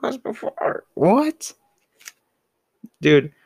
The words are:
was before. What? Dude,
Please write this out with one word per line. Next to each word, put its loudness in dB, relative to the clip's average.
was -6
before. -8
What? 0
Dude, 4